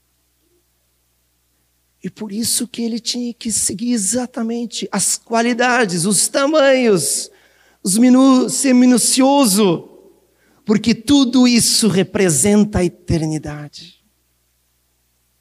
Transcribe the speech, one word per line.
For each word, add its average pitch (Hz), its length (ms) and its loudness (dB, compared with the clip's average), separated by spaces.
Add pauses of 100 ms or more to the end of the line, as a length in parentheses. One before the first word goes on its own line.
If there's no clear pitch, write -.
(2000)
E 185 80 -10
por 214 200 -14
isso 220 380 -6
que - 140 -10
ele 233 180 -6
tinha 240 340 -8
que - 160 -10
seguir 226 420 -4
exatamente 233 1000 -6
as - 240 -4
qualidades, 233 880 -2
os 202 240 -2
tamanhos, 269 1000 0 (520)
os 196 160 -2
minu-, 254 500 6
ser 254 260 0
minucioso, 247 1120 2 (760)
porque 214 300 0
tudo 254 540 2
isso 233 400 2
representa 196 920 0
a 180 40 0
eternidade. 156 1120 -8 (1400)